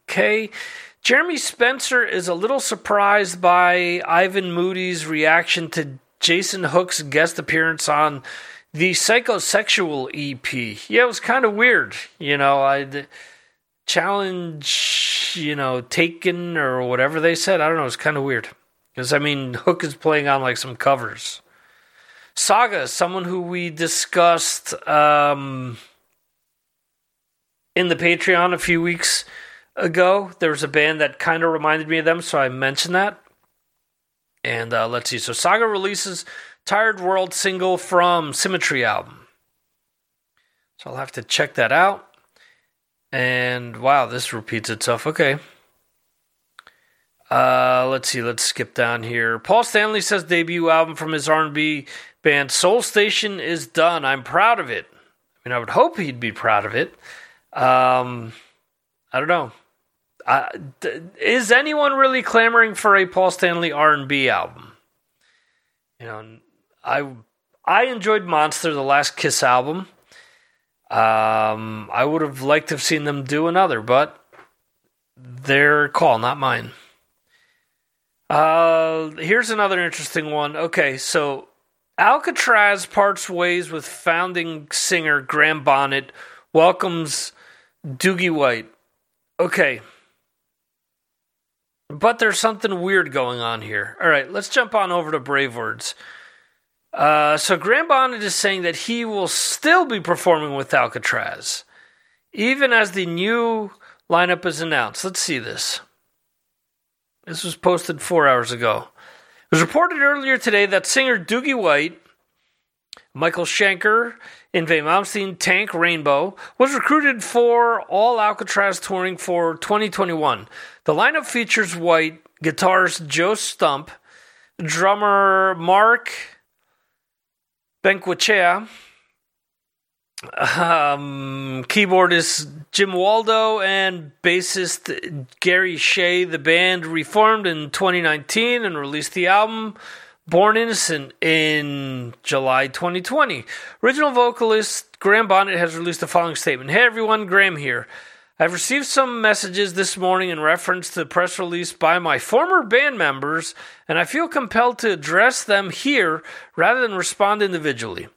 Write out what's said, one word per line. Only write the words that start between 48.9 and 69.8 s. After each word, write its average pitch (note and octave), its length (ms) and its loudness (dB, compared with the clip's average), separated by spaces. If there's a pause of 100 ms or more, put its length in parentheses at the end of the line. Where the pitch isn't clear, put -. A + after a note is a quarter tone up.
here. A#2 360 -2
Paul A3 260 2
Stanley G#3+ 360 0
says F#3 240 -2
debut E3+ 460 0
album D#3+ 260 2
from D#3+ 160 -6
his D3 160 -4
R D#3 160 2
and D3 100 -8
B D3+ 320 -2 (360)
band C#3+ 280 2
Soul G#3+ 320 2
Station G#3 580 0
is D3 260 -6
done. D#3+ 380 0
I'm C3+ 180 -2
proud G3+ 380 2
of C#3+ 80 -8
it. G2 240 -8
I - 560 -20
mean, B2 60 -4
I B2 40 0
would A2+ 120 -6
hope D#4 260 4
he'd C#3 240 -6
be A2+ 120 -4
proud G#2+ 340 0
of G#2 80 -8
it. - 200 -2 (580)
Um, B2+ 800 2 (800)
I B2+ 60 -2
don't D3 100 -4
know. D3 240 0 (720)
I, C3 240 2 (300)
d-, C3+ 200 -6 (180)
is A#3 320 0
anyone C#4+ 440 4
really C4 280 4
clamoring A3+ 520 4
for G#3 220 4
a F#3+ 100 4
Paul F#3 240 2
Stanley E3+ 420 -2
R D3+ 220 4
and C#3 120 -4
B C3+ 220 0
album? - 440 -2 (1300)
You A#2 80 -18
know, A2 320 -16 (440)
I, C#3 240 -2 (580)
I G#3 200 4
enjoyed G#3+ 400 -2
Monster, D#3 480 0
the C#3 100 -4
last C#3 340 2
Kiss - 260 -2
album. C#3 440 2 (1040)